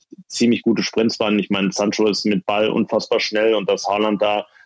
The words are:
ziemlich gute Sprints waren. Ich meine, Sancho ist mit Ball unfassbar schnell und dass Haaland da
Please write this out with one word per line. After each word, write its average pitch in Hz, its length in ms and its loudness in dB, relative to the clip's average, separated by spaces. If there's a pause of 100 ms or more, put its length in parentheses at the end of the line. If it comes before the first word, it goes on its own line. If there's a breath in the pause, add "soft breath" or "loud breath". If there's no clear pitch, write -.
(280)
ziemlich 117 340 0
gute 104 220 0
Sprints - 360 -2
waren. 107 200 0
Ich 92 100 -4
meine, 98 220 0
Sancho 107 340 0
ist 101 200 0
mit 101 200 0
Ball 107 240 0
unfassbar 110 500 -2
schnell 110 360 0
und 98 120 -2
dass 98 200 -2
Haaland 104 340 0
da 104 240 0 (200 soft breath)